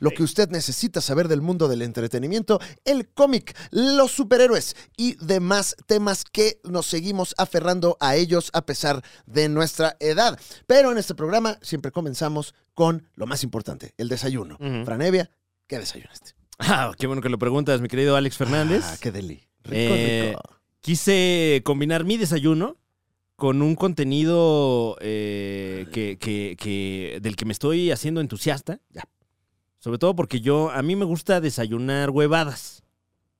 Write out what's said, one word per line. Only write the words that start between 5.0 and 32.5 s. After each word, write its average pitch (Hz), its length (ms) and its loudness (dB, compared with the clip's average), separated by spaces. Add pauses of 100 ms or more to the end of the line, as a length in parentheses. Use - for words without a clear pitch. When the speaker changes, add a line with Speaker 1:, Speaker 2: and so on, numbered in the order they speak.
Speaker 1:
demás 190 540 0 (100)
temas 208 380 0
que 214 400 0
nos 175 220 -4
seguimos 185 500 -4
aferrando 175 640 2
a 139 160 4
ellos 170 380 2
a 165 100 0
pesar 143 380 -2 (240)
de 151 240 0
nuestra 156 500 0
edad. 156 400 2 (260)
Pero 262 260 8
en 240 60 -2
este 185 160 -4
programa 214 460 -2
siempre 139 320 -8
comenzamos 151 600 -4 (180)
con 165 340 0 (100)
lo 104 100 -8
más 131 180 -6
importante, 110 540 -10
el 117 100 -6
desayuno. 127 500 -6
Speaker 2:
Ujú. 127 280 -6
Speaker 1:
Fran 117 160 -4
Evia, 180 280 2 (360)
¿qué 135 120 -10
desayunaste? - 540 -14 (260)
Speaker 2:
Ah, 131 400 0
qué 127 80 -2
bueno 135 140 -4
que 123 80 -2
lo 120 100 -2
preguntas, 127 440 0
mi 123 60 -4
querido 139 280 2
Alex 139 220 0
Fernández. 156 440 0
Speaker 1:
Ah, 113 160 -8
qué 117 140 -6
deli. 185 340 -12 (160)
Rico, - 100 -12 (220)
Speaker 2:
Eh, 113 360 2
Speaker 1:
rico. - 260 -12 (240)
Speaker 2:
quise 170 840 4
combinar 147 380 0
mi 208 120 2
desayuno 165 640 0 (580)
con 139 260 2
un 156 120 2
contenido, 151 1300 2
eh, 98 840 -6
Speaker 1:
Ay. 82 60 -18
Speaker 2:
que, 104 260 -4
que, 101 420 -6
que, 95 600 -6
del 104 140 -6
que 110 100 -8
me 110 80 -4
estoy 165 360 0
haciendo 156 300 -4
entusiasta. 147 600 -6 (100)
Speaker 1:
Ya. - 140 -18 (760)
Speaker 2:
Sobre 120 180 -6
todo 175 180 2
porque 131 280 -2
yo, 147 280 2
a 131 120 -2
mí 160 120 0
me 196 120 0
gusta 175 340 0
desayunar 135 720 -2
huevadas. 147 720 0 (580)